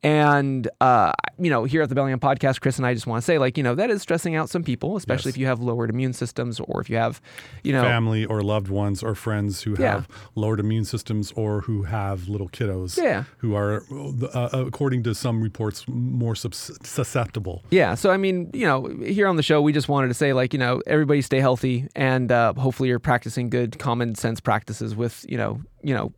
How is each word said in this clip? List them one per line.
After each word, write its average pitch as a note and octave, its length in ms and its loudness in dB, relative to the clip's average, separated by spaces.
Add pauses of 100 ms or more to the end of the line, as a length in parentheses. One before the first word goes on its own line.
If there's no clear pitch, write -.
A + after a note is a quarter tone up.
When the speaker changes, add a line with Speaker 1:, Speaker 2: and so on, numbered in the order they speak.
Speaker 1:
And, C#3+ 640 4 (140)
uh, A#2 300 6 (260)
you F3 140 2
know, A#2 140 2
here D3+ 180 2
at B2 60 0
the C3 40 -2
Bellingham C3+ 260 0
Podcast, C3+ 400 2
Chris C3+ 180 0
and B2+ 100 0
I B2 80 2
just A2 100 -6
wanna A#2 160 0
say, E3 160 4
like, B2+ 180 2
you D3+ 60 0
know, B2 140 2
that A3+ 160 0
is G#3 100 0
stressing E3 340 -2
out D#3+ 140 0
some F3 140 -2
people, D#3 340 -2
especially C3 320 -2
Speaker 2:
Yes. B2+ 60 -6
Speaker 1:
if - 20 -8
you C3 80 0
have B2+ 140 0
lowered A#2 320 -2
immune B2+ 220 -2
systems A#2+ 460 -6
or - 220 -4
if - 80 -10
you A#2 80 -2
have, A2+ 240 -2 (420)
you - 80 0
know, C3 120 4
Speaker 2:
Family A2+ 420 2
or G#2+ 160 -2
loved G2+ 260 0
ones G2+ 360 -2
or A2+ 100 -2
friends G2+ 480 -2
who G#2 160 -2
Speaker 1:
Yeah. B3+ 140 2
Speaker 2:
have F#2 160 -2 (260)
lowered G#2+ 260 0
immune A2 260 0
systems G#2+ 500 -4
or G#2 260 -2
who G#2 220 -2
have G2 440 -4
little G2+ 220 -6
kiddos F#2 480 -4
Speaker 1:
Yeah. F#3 280 0 (120)
Speaker 2:
who A2 160 -2
are, G#2 380 0
uh, C#3 420 -6
uh, B2 160 -2 (160)
according B2+ 380 -2
to A2+ 100 0
some A#2 260 -2
reports, G#2+ 480 -4
more B2 460 -2
subs-, - 380 -8 (100)
susceptible. G#2 880 -4
Speaker 1:
Yeah. C#3+ 240 4
So, - 160 2
I F#3 80 4
mean, F#3 380 0
you B3+ 100 -2
know, C#3+ 220 2 (180)
here G3+ 220 2
on F#3 80 2
the D3+ 80 2
show, D3+ 180 4
we D3+ 100 4
just C#3+ 160 0
wanted C#3 200 2
to B2 80 0
say, C#3+ 180 2
like, B2+ 180 2
you C#3+ 80 -2
know, B2+ 280 0
everybody D3 340 4
stay C3 200 2
healthy B2+ 540 2
and, B2+ 360 2
uh, A#2 260 4
hopefully C3 320 0
you're B2 80 2
practicing A#2+ 540 -2
good B2 260 -2
common A#2+ 380 -2
sense A2+ 240 -4
practices A2 560 -2
with, A#2 340 -4
you B2+ 80 -4
know, G#2+ 240 -4 (220)
you C#3 100 -2
know - 240 -4